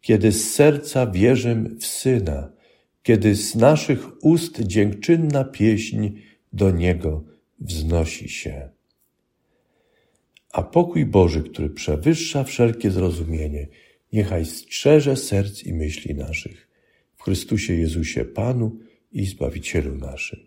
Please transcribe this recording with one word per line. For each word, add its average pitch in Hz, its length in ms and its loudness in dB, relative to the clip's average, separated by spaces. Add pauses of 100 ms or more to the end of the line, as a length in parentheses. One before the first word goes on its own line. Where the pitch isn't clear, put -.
kiedy 107 300 4
z - 220 -2
serca 143 540 2
wierzę 113 560 2 (160)
w - 60 -10
Syna, 85 640 -2 (520)
kiedy 107 320 4
z - 200 -6
naszych 143 680 2
ust 160 380 2
dziękczynna 127 840 2
pieśń 107 640 0 (440)
do 95 180 2
Niego 82 520 0 (360)
wznosi 80 720 -4
się. 69 400 -10 (1800)
A - 120 -2
pokój 170 420 2
Boży, 82 380 4
który 76 260 -6
przewyższa 139 760 -2
wszelkie 117 480 0
zrozumienie, 80 760 -2 (460)
niechaj 92 320 0
strzeże 143 680 2
serc 101 480 -2
i 90 100 -8
myśli 78 420 -6
naszych - 520 -12 (480)
w - 80 -20
Chrystusie 92 500 -2
Jezusie 80 520 -2
Panu 117 540 -2 (320)
i 98 140 -4
Zbawicielu 73 720 -4
naszym. 67 520 -12